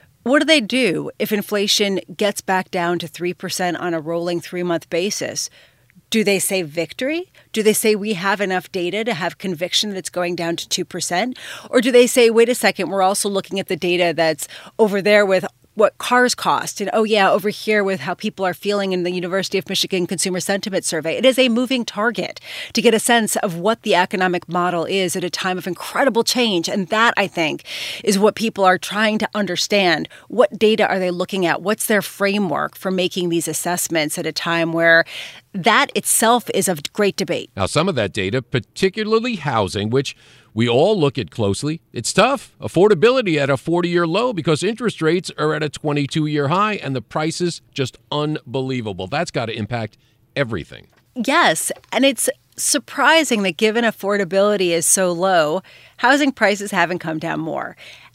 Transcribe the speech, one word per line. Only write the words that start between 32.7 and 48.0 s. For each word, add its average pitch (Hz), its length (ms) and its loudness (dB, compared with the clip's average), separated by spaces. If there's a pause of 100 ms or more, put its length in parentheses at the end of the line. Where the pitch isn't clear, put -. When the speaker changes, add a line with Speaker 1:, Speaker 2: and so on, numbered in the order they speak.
Speaker 1:
for - 120 -6
making 180 380 -2
these 170 220 -2
assessments 170 680 -2
at 170 80 -6
a 160 60 -6
time 165 400 -2
where 165 320 4 (480)
that 220 420 2
itself 226 600 2
is 185 160 0
of 156 120 -2 (120)
great 202 240 0
debate? 143 400 -4
Speaker 2:
Now, 98 80 0
some 156 240 0
of 175 60 -2
that 107 180 0
data, 101 280 -2
particularly 214 920 -2
housing, 110 540 -2
which 131 260 -2 (380)
we 117 160 2
all 165 280 4
look 143 200 0
at 104 140 -6
closely, 120 500 -2 (100)
it's - 220 -6
tough. 233 480 2
Affordability 202 760 4
at 139 120 0
a 139 80 2
forty-year 175 500 0
low 220 240 0
because 165 320 0
interest 220 380 -2
rates 165 360 0
are 151 160 0
at 151 100 -4
a 151 60 -2
twenty-two-year 147 800 -2
high 202 280 0
and 139 200 -6
the 123 60 -6
prices 160 600 -4 (120)
just - 240 -4 (120)